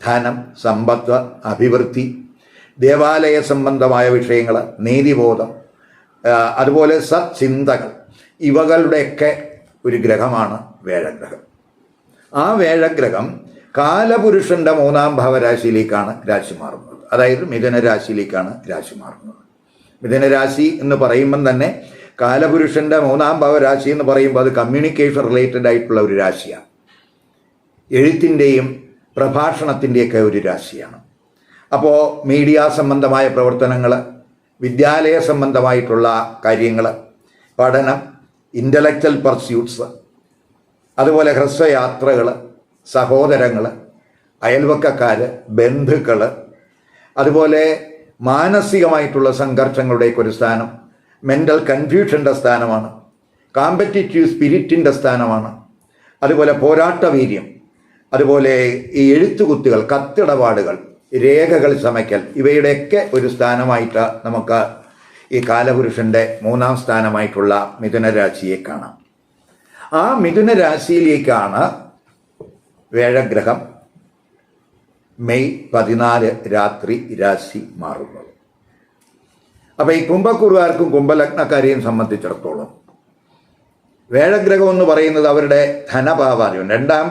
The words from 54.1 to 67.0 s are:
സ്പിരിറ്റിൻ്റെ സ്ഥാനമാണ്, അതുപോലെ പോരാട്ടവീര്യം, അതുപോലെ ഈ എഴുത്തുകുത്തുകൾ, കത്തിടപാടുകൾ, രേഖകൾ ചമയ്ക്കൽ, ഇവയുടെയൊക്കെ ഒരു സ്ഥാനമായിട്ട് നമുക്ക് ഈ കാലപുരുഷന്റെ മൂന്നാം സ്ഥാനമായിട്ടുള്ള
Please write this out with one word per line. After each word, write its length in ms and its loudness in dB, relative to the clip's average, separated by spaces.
സ്പിരിറ്റിൻ്റെ 640 2
സ്ഥാനമാണ്, 520 -2
അതുപോലെ 320 2
പോരാട്ടവീര്യം, 800 2
അതുപോലെ 380 4
ഈ 40 4
എഴുത്തുകുത്തുകൾ, 640 2
കത്തിടപാടുകൾ, 840 0
രേഖകൾ 480 4
ചമയ്ക്കൽ, 380 -2
ഇവയുടെയൊക്കെ 600 2
ഒരു 180 0
സ്ഥാനമായിട്ട് 680 0
നമുക്ക് 320 -2
ഈ 140 0
കാലപുരുഷന്റെ 720 0
മൂന്നാം 380 0
സ്ഥാനമായിട്ടുള്ള 720 -2